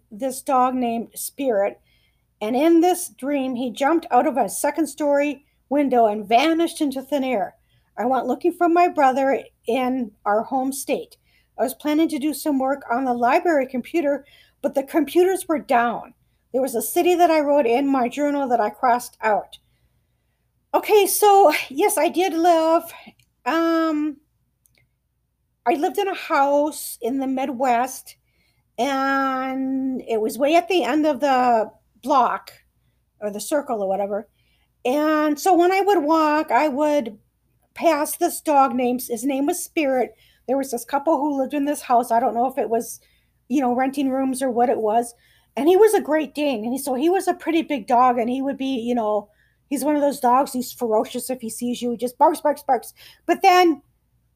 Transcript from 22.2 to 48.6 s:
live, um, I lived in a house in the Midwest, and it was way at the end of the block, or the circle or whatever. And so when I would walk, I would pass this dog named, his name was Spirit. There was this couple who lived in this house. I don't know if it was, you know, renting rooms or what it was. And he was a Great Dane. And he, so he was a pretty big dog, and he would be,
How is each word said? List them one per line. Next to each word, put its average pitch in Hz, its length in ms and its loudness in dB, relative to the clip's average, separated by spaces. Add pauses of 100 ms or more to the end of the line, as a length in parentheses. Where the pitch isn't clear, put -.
live, 330 480 4 (600)
um, 320 720 0 (1500)
I - 80 2
lived 330 240 -2
in 403 100 -2
a 370 60 -4
house 294 840 0
in 254 180 -4
the 269 80 -4
Midwest, 262 880 -4 (600)
and 269 1300 -2
it 226 120 -2
was 220 180 -4
way 285 180 2
at 349 120 2
the 359 140 0
end 294 240 0
of 277 140 -2
the 247 500 2 (320)
block, 247 500 0 (680)
or 208 100 -8
the 202 100 -10
circle 277 420 -4
or 190 60 -2
whatever. 202 400 -4 (560)
And 302 540 0
so 381 160 2
when 349 180 4
I 381 80 2
would 381 220 2
walk, 311 480 2
I 269 180 2
would 294 500 -2 (540)
pass 294 440 0
this 339 240 -4
dog 277 340 2
named, 247 340 -2
his 226 160 -6
name 277 220 -2
was 349 180 -4
Spirit. 262 500 -2 (320)
There 262 120 0
was 269 120 -4
this 233 140 -8
couple 285 320 0
who 277 240 -2
lived 262 140 -4
in 285 100 -2
this 294 160 -2
house. 247 300 0
I 233 100 2
don't 233 140 0
know 240 120 0
if 269 120 -6
it 247 100 -2
was, 233 320 -4 (480)
you 269 140 0
know, 247 120 0
renting 269 360 -2
rooms 262 320 -2
or 262 80 0
what 240 180 2
it 220 100 0
was. 226 360 -2 (420)
And 269 120 0
he 370 80 6
was 415 180 6
a 349 80 2
Great 302 320 -2
Dane. 277 300 -2
And 233 80 -6
he, 269 60 -4
so 262 160 -4
he 269 140 0
was 359 200 0
a 349 60 0
pretty 330 280 -2
big 262 240 -6
dog, 247 320 4
and 226 100 -2
he 262 140 -4
would 269 160 -4
be, 269 180 -4